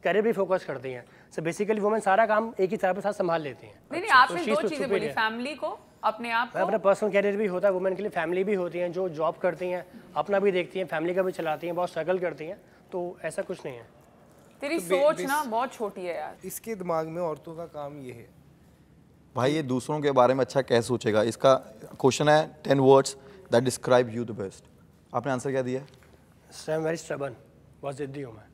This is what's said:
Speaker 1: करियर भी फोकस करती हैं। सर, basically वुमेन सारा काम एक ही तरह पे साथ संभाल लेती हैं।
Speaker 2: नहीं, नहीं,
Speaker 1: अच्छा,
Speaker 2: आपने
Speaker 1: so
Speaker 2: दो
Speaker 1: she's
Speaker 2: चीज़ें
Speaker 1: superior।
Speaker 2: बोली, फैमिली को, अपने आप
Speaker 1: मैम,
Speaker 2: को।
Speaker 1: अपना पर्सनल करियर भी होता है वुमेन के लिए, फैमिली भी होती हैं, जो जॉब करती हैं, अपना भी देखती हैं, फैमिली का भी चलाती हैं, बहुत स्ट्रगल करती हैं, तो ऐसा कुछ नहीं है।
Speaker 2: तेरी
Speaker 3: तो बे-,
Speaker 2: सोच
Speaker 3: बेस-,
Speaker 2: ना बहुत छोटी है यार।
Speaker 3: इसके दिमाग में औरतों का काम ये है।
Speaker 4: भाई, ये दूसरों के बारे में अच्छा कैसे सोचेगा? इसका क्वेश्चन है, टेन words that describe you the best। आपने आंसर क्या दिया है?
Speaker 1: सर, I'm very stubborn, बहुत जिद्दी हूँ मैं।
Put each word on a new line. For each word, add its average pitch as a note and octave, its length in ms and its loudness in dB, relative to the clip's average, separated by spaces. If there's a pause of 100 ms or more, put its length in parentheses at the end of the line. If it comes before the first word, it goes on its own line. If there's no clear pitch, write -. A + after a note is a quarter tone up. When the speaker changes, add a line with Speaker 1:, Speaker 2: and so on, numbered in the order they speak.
Speaker 1:
करियर G3 200 2
भी A#3 80 2
फोकस F#3 320 0
करती C3 280 -8
हैं। A#2+ 120 -12 (320)
सर, E3+ 60 -6
basically G3+ 380 -2
वुमेन G#3 200 2
सारा G3+ 260 4
काम A3 340 0
एक F#3+ 100 2
ही G#3+ 60 -4
तरह F#3 160 0
पे F#3+ 80 -4
साथ G3 120 -2
संभाल E3+ 300 -2
लेती B2 240 -12
हैं। G#2 80 -20
Speaker 2:
नहीं, - 280 -10
नहीं, - 0 -
Speaker 1:
अच्छा, G#4 140 4
Speaker 2:
आपने C4+ 240 6
Speaker 1:
so D#4 80 -4
Speaker 2:
दो - 60 2
Speaker 1:
she's C#4 140 0
Speaker 2:
चीज़ें C#4+ 180 -4
Speaker 1:
superior। G3 140 0
Speaker 2:
बोली, D3 120 -6
फैमिली A#3 420 -4
को, E4+ 240 -8 (260)
अपने A3 260 -2
आप A#3 240 -2
Speaker 1:
मैम, E3+ 80 0
Speaker 2:
को। F#3 40 2
Speaker 1:
अपना G3+ 120 0
पर्सनल G3 340 2
करियर G3+ 240 2
भी G#3+ 100 0
होता F3+ 220 0
है F#3+ 60 4
वुमेन F#3 200 0
के F#3 80 -8
लिए, G#3+ 80 -4
फैमिली F3+ 340 -2
भी G#3 100 0
होती F3 240 -4
हैं, F3 140 -4
जो F#3 160 -4
जॉब D#3+ 280 -2
करती F3+ 340 -2
हैं, F3 160 -6 (300)
अपना G3 220 0
भी G3 140 4
देखती F3+ 260 -2
हैं, F#3 80 -2
फैमिली E3 280 -2
का F#3+ 80 2
भी F#3 100 -4
चलाती D#3+ 340 -4
हैं, E3+ 100 -4
बहुत F3 120 -2
स्ट्रगल E3+ 300 -2
करती D#3+ 260 -6
हैं, F3+ 160 -12 (320)
तो F3 320 -6
ऐसा E3 180 -6
कुछ F#3 220 -8
नहीं C#3 120 -10
है। A2+ 100 -18 (760)
Speaker 2:
तेरी D4 180 -4
Speaker 3:
तो F3 100 -6
बे-, G3 140 2
Speaker 2:
सोच D4+ 140 4
Speaker 3:
बेस-, A3 120 -4
Speaker 2:
ना D4 160 0
बहुत A#3+ 280 -4
छोटी G3+ 280 -8
है F3 160 -6
यार। D3+ 280 -10
Speaker 3:
इसके A3+ 300 -10
दिमाग E3+ 340 -2
में E3 140 -6
औरतों D#3+ 340 -8
का E3+ 80 -10
काम D3 360 -12
ये B2 120 -14
है। A#2 160 -18 (1080)
Speaker 4:
भाई, C3 160 2
ये D#3+ 100 0
दूसरों C3 380 -2
के C#3+ 100 2
बारे B2+ 240 8
में C3+ 60 0
अच्छा C3 220 2
कैसे A#2 260 2
सोचेगा? A2 340 2
इसका A#2+ 320 6 (460)
क्वेश्चन D3 280 4
है, D3+ 360 4
टेन C#3 160 2
words C3+ 360 8 (360)
that A#2+ 180 6
describe B2 480 2
you A#2+ 120 -4
the G#2+ 100 -10
best। F#2+ 220 -10 (520)
आपने B2+ 180 -2
आंसर B2+ 180 -4
क्या C3 120 0
दिया B2+ 180 -4
है? D3 60 -18 (640)
Speaker 1:
सर, - 280 -6
I'm D#3+ 100 -2
very E3 180 -4
stubborn, C#3 260 -6 (500)
बहुत C#3 140 -8
जिद्दी C#3 260 -10
हूँ A#2+ 120 -14
मैं। G#2+ 80 -20 (120)